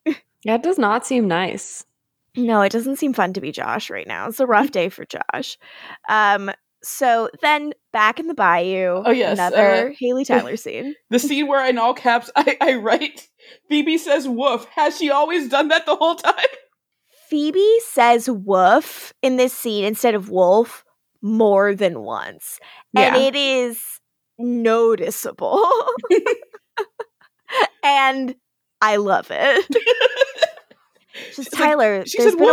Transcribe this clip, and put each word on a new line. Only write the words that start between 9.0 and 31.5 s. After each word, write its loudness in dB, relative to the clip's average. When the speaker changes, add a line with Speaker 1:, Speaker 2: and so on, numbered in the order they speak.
Speaker 3:
Oh, 2
yes, 0
Speaker 2:
another 2
Speaker 3:
uh, -14
Speaker 2:
Haley -2
Speaker 3:
<laughs> -
Speaker 2:
Tyler -2
scene. -10
Speaker 3:
the 2
scene -2
where 0
in 0
all 2
caps 0
<laughs> -2
I, 2
I 2
write, -4
"Phoebe 0
says -2
woof. -2
Has 0
she -2
always 0
done 0
that 0
the 0
whole 0
time?" -2
Speaker 2:
Phoebe 2
says 2
woof 2
in 0
this 2
scene -4
instead 0
of -4
wolf 2
more 4
than -2
once. -10
And 4
Speaker 1:
Yeah. 4
Speaker 2:
it 0
is -2
noticeable. 0
<laughs> 4
And 0
I 2
love 0
it. 2
Speaker 3:
<laughs> -2
Speaker 2:
She's, -20
Speaker 3:
She's -12